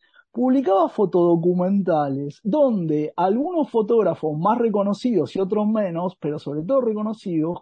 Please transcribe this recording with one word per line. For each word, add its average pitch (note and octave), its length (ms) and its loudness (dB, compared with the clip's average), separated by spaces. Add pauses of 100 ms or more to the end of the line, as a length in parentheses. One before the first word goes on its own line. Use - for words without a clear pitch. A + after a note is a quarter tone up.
(300)
publicaba C4+ 600 2
fotodocumentales F3 1500 0
donde F#3 720 0
algunos C4 540 0
fotógrafos G3 680 0
más G3+ 200 0
reconocidos G3+ 760 0
y F#3+ 60 -2
otros G#3 260 0
menos, F#3+ 540 -2
pero D3+ 180 -4
sobre D3 240 -6
todo B3+ 200 0
reconocidos, G#3 800 -4